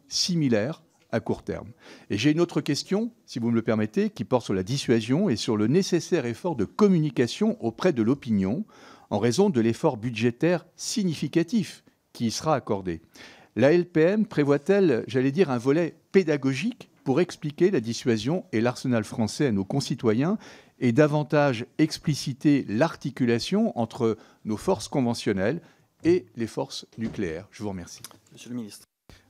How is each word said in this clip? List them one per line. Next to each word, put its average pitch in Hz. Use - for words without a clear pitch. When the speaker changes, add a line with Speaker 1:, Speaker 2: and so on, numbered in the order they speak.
Speaker 1:
similaires 139
à 117
court -
terme ? 85
Et 104
j'ai 123
une 156
autre 170
question, 190
si -
vous 117
me 117
le 113
permettez, 110
qui -
porte 123
sur -
la 95
dissuasion 123
et 120
sur 110
le 107
nécessaire 165
effort 135
de 104
communication 170
auprès 113
de 117
l'opinion 113
en 104
raison 123
de 123
l'effort 117
budgétaire 120
significatif 170
qui 117
y 110
sera 156
accordé. 95
La 123
L 175
P 165
M 196
prévoit-elle, 147
j'allais 127
dire, 156
un 123
volet 143
pédagogique 147
pour 139
expliquer 170
la 190
dissuasion 117
et 110
l'arsenal 120
français 117
à 123
nos 98
concitoyens 135
et 127
davantage 147
expliciter 147
l'articulation 131
entre 113
nos 107
forces -
conventionnelles 120
et 180
les 113
forces -
nucléaires ? 104
Je -
vous 104
remercie. 90
Speaker 2:
Monsieur 123
le 123
Ministre. 110